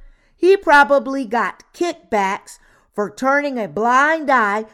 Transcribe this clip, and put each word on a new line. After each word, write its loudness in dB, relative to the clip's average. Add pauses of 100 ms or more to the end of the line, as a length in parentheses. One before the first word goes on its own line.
(360)
he 4
probably 2
got -4
kickbacks -6 (360)
for -6
turning -2
a -6
blind 0
eye 0